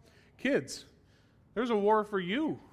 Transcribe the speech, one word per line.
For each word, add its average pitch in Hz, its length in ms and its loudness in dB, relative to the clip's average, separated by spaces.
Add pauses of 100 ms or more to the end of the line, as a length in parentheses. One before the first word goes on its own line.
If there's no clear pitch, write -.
(380)
Kids, 214 480 -2 (680)
there's 233 160 -2
a 226 60 2
war 214 280 4
for 208 140 -4
you. 190 400 -2 (140)